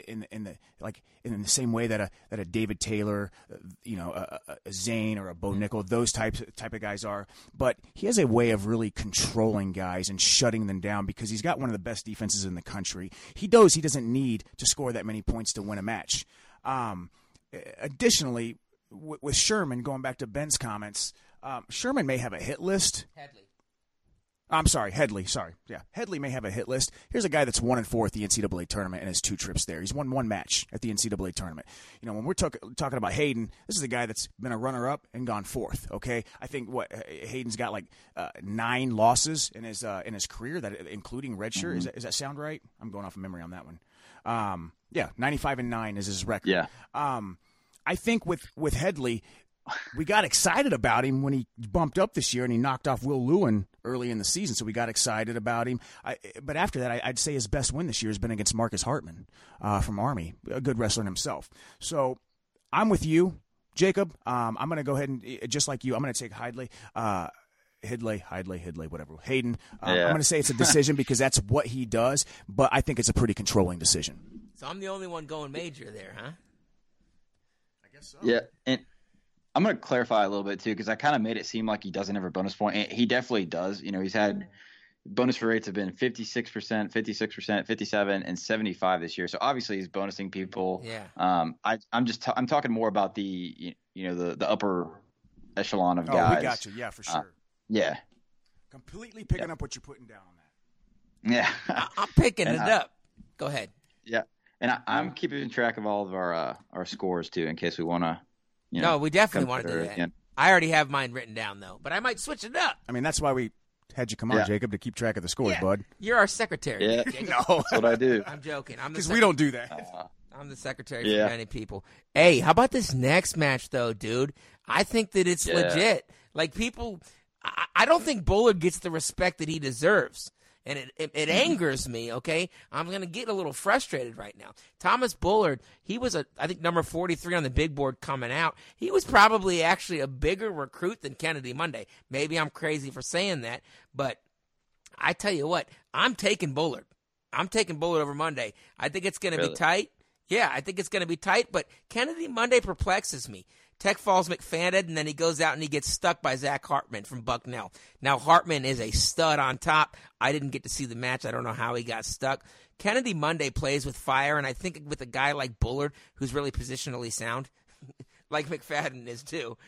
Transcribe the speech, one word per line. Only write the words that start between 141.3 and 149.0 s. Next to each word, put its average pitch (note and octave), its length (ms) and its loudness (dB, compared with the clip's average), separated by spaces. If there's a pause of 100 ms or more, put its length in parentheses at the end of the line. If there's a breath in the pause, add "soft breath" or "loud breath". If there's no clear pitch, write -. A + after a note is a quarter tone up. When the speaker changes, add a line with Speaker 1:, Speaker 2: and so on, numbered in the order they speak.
Speaker 2:
Monday. C3+ 340 -4 (240 soft breath)
Maybe D3 260 0
I'm D#3 140 0
crazy D3+ 400 -2
for C3 100 -12
saying E3+ 420 -2
that, A#2 180 -8 (340 soft breath)
but C3 260 -4 (800)
I D#3 140 2
tell G#3 200 -2
you D3 140 0
what, E3 220 -2 (260 soft breath)
I'm G3 220 2
taking G3 360 0
Bullard. D3 320 0 (480)
I'm D3+ 140 0
taking F3+ 300 0
Bullard E3 260 2
over C#3+ 120 -2
Monday. C#3+ 380 -2 (240 soft breath)
I C3+ 120 -2
think F3 160 -4